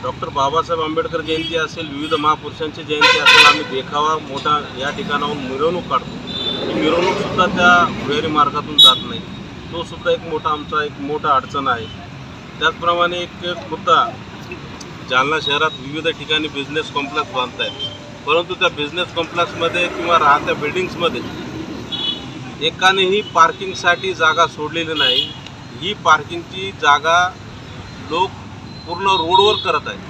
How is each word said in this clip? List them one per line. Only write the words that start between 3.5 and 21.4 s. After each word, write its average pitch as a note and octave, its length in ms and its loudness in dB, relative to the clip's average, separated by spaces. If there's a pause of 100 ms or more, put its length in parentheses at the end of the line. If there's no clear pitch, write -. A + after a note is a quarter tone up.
देखावा D3+ 540 0
मोठा C#3+ 640 -2
या C#3 100 -2
ठिकाणाहून D3 480 -2
मिरवणूक C#3+ 460 0
काढतो. - 220 0 (640)
ती - 60 -2
मिरवणूकसुद्धा E3+ 720 2
त्या F3 600 4
भुयारी D3+ 220 0
मार्गातून D3 500 2
जात C#3+ 200 10
नाही. B2 240 -8 (520)
तोसुद्धा E3+ 380 -4
एक - 80 2
मोठा, D#3 300 -4
आमचा D3+ 340 -2
एक D3 160 -4
मोठा D3 360 0
अडचण C3 320 -2
आहे. A#2+ 180 -2 (760)
त्याचप्रमाणे F3 600 2
एक F3 100 -6 (160)
मुद्दा, E3+ 680 2 (1000)
जालना C#3 320 2
शहरात D3 380 2
विविध D3 280 -4
ठिकाणी D#3 400 -2
बिझनेस C#3+ 460 -4
कॉम्प्लेक्स C#3+ 380 -4
बांधतायत, A#2+ 400 -4 (560)
परंतु E3+ 260 2
त्या F3 160 2
बिझनेस D3+ 460 -4
कॉम्प्लेक्समध्ये E3+ 720 0
किंवा E3+ 320 2
राहत्या D3 340 4
बिल्डिंग्समध्ये D3 880 -2 (1200)